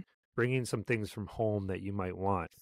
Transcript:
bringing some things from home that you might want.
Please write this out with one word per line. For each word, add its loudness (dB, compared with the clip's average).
bringing 2
some -2
things 0
from -6
home 0
that -2
you -4
might -2
want. 2